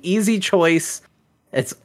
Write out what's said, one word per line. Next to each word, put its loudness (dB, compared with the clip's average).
easy 0
choice. 0
It's, -4